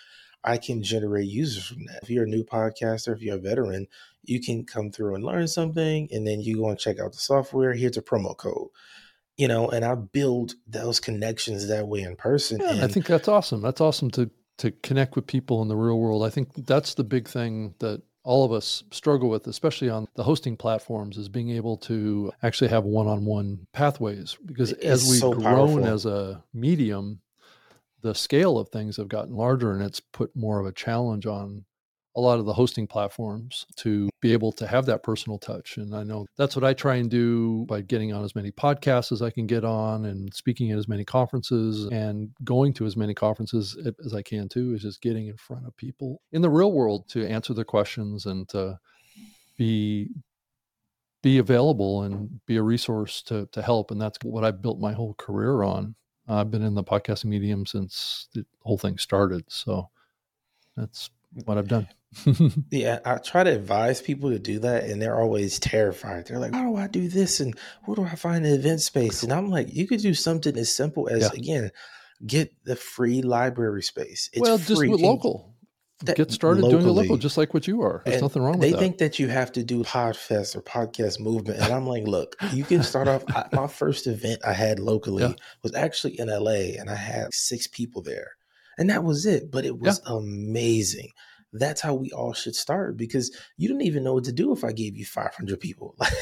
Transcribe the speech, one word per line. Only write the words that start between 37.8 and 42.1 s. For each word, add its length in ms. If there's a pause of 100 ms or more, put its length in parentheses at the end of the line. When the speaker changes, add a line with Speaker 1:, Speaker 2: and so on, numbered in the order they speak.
Speaker 2:
getting 320
on 120
as 100
many 160
podcasts 600
as 100
I 80
can 180
get 160
on 420
and 280
speaking 380
at 80
as 80
many 180
conferences 880
and 400 (120)